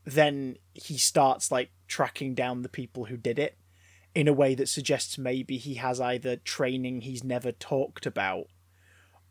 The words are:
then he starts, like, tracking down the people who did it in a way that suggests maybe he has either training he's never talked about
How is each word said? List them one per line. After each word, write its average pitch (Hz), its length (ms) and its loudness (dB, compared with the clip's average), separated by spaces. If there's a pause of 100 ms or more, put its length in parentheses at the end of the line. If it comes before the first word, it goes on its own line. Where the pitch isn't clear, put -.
then 139 540 2 (160)
he - 240 -10
starts, - 540 4
like, 127 180 0 (180)
tracking 135 460 -2
down 123 300 -2
the 123 60 -8
people 127 360 -8
who 120 120 -8
did 117 200 -2
it 143 180 -2 (600)
in 147 120 6
a 147 60 10
way 135 220 6
that 131 120 0
suggests - 520 -2
maybe 131 380 -4
he 127 180 -8
has 127 260 -2
either 123 360 -2
training 127 640 -2
he's 123 220 -8
never 123 280 -2
talked - 560 -2
about 95 400 -2 (840)